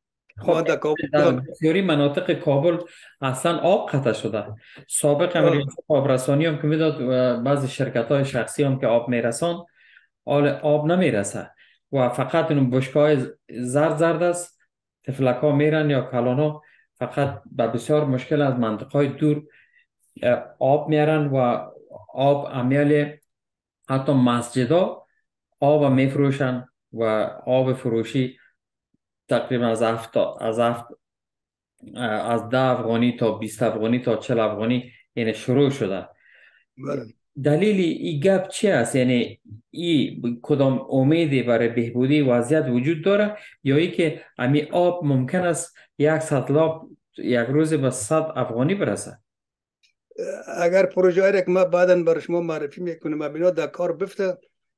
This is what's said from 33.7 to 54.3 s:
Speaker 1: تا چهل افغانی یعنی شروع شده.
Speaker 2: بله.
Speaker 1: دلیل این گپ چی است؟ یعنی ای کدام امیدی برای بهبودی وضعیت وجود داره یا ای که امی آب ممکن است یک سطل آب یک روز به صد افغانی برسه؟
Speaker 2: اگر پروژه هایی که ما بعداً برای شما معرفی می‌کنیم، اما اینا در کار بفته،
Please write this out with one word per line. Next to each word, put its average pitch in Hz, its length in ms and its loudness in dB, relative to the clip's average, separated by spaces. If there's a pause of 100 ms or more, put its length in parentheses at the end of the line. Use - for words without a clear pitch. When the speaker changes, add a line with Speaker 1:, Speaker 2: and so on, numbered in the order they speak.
Speaker 1:
تا 113 140 0
چهل 113 240 -2
افغانی 110 500 -2 (260)
یعنی 110 180 -2
شروع 131 360 2
شده. 95 380 -6 (800)
Speaker 2:
بله. 135 200 -8 (380)
Speaker 1:
دلیل 190 360 2
این 165 400 -2
گپ 190 280 2
چی - 200 -2
است؟ 135 260 2
یعنی 123 460 0 (300)
ای 160 520 -2 (200)
کدام 139 480 0
امیدی 139 520 2
برای 117 260 2
بهبودی 123 540 0
وضعیت 127 460 2
وجود 135 360 -2
داره 208 320 2 (260)
یا 139 140 2
ای 170 140 2
که 165 320 -2 (160)
امی 139 240 2
آب 175 420 0
ممکن 135 360 0
است 170 340 -4 (240)
یک 151 200 4
سطل 139 380 0
آب 160 340 0 (280)
یک 117 300 0
روز 156 260 2
به 135 160 0
صد 156 460 -2
افغانی 127 380 0
برسه؟ 131 440 -4 (1400)
Speaker 2:
اگر 180 280 4
پروژه 185 360 2
هایی 196 200 4
که 180 80 -2
ما 185 140 4
بعداً 180 380 4
برای 165 180 2
شما 170 200 -2
معرفی 156 400 -6
می‌کنیم، 165 420 -6
اما - 120 -6
اینا 170 160 2
در 165 160 -2
کار 175 260 -4
بفته، 185 460 -6 (400)